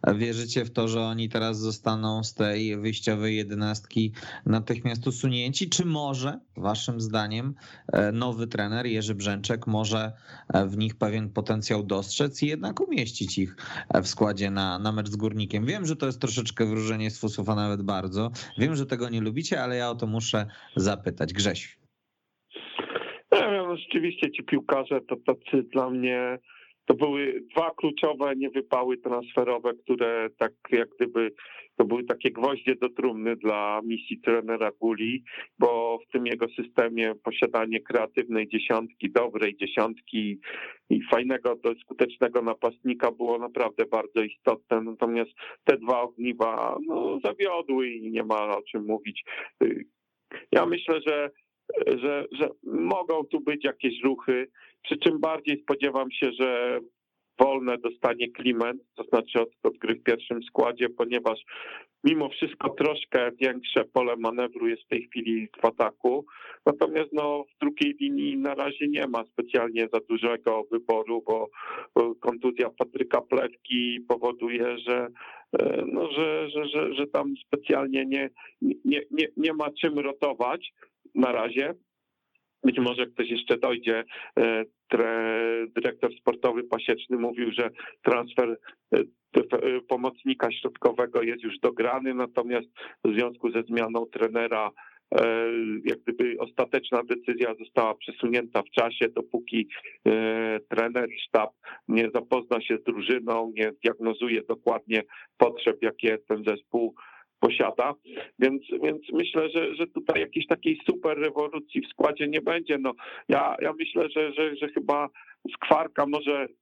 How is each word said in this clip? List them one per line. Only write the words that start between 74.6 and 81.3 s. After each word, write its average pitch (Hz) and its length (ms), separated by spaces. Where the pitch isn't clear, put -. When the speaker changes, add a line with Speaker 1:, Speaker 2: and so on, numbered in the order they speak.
Speaker 2:
że, 120 300
e, - 280
no, 165 240
że, 156 380
że, 151 180
że, 147 260
że 143 140
tam 143 260
specjalnie 139 600
nie, 135 240
nie, 143 400
nie, 151 160
nie 160 160
ma 151 160
czym 151 180
rotować 139 720
na 123 160